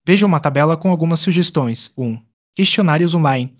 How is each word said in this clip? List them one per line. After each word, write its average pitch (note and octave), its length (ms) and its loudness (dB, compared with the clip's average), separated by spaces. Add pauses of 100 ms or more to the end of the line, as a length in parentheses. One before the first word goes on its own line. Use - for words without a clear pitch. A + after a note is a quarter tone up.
Veja G3+ 180 4
uma F3 140 2
tabela D3 380 0
com D#3+ 120 -4
algumas E3 300 0
sugestões. D#3+ 800 -2
Um. A#2 180 -4 (380)
Questionários F3 580 0
online C#3 480 0